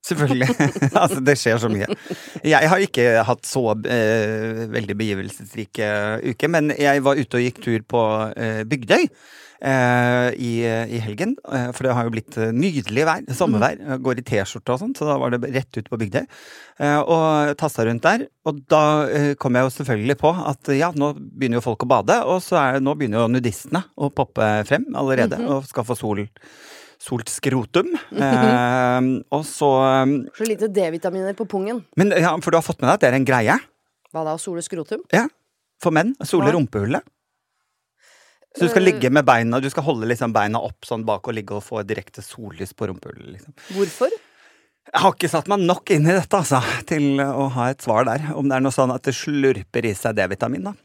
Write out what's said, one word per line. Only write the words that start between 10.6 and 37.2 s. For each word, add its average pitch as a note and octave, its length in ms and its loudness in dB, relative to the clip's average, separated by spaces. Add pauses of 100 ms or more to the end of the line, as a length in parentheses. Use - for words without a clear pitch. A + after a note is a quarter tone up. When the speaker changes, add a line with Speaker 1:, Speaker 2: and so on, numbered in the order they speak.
Speaker 1:
i A#2 80 -4
helgen, A#2 380 -4 (100)
eh, B2 240 -4
for B2 160 -8
det B2 80 2
har A#2+ 140 2
jo - 20 -2
blitt, A2+ 260 -8
eh, A2+ 140 0
nydelig C#3 560 0
vær, D#3+ 240 0
sommervær, A#2+ 480 0
Speaker 2:
Mhm. G2+ 120 -12
Speaker 1:
jeg C3 120 -6
går B2+ 160 -2
i B2 80 -12
T-skjorte G#2+ 480 -2
og C3 60 -4
sånt, A#3+ 180 -8
så D3+ 80 -2
da C#3+ 120 0
var B2+ 120 0
det A#2+ 240 -4
rett C3 240 -4
ut G#2+ 100 -10
på A2+ 140 -6
Bygdøy, - 240 -2 (540)
eh, D3 180 2
og D3+ 580 2
tasset C#3 300 -2
rundt A#2 160 -2
der, A3 240 2 (180)
og D3 220 -4
da, D3+ 400 4
eh, C#3+ 300 2
kom B2 180 0
jeg B2 80 4
jo C3 220 -2
selvfølgelig B2 340 0
på D#3+ 160 4 (140)
at, - 180 -8 (100)
ja, E3 140 2
nå D3 240 -2
begynner B2+ 480 -2
jo B2 80 -2
folk G#2+ 80 -4
å B2 100 -4
bade, A#2+ 380 4
og F3+ 160 0
så F3+ 160 0
er, C3+ 220 2
nå C#3+ 180 -2
begynner A#2 240 0
jo A2+ 60 2
nudistene B2 560 -2 (120)
å C#3+ 160 -2
poppe G#2+ 540 0
frem E3 180 0 (100)
allerede, C3 440 0
Speaker 2:
Mhm. A#3 100 -4
Speaker 1:
og C#3 160 -2
skal B2 200 -6
få A#2+ 120 -4
sol, G#2 300 -4 (760)
solt A#2 240 -6
skrotum. C3 600 -2 (160)
Speaker 2:
<laughs> - 100 -18
Mhm. - 100 -2
Speaker 1:
Eh, B2+ 1000 2 (100)
og D3 120 0
så, C3+ 600 2
eh, C3+ 320 -2
Speaker 2:
Så A3 80 -4
lite G#3+ 260 -2
D-vitaminer F#3 640 -2
på G#3+ 140 -6
pungen. G3+ 360 -4 (120)
Speaker 1:
Men, G3 140 4
ja, E3+ 280 2
for - 140 -2
du E3 40 4
har D#3+ 60 4
fått - 180 -6
med B2 100 2
deg F3+ 40 6
at G#3+ 60 0
det C#3 100 6
er B2+ 60 2
en C3+ 80 2
greie? B2+ 340 2 (560)
Speaker 2:
Hva D#3+ 100 -6
da, D#3 120 -4
sole E3+ 260 -8
skrotum? F3+ 380 -8 (120)
Speaker 1:
Ja, G#3+ 140 2 (540)
for F3 100 2
menn. F3 320 2
Sole D#3 240 2
Speaker 2:
Ja. D3 60 4
Speaker 1:
rumpehullet. B2+ 500 -2 (1500)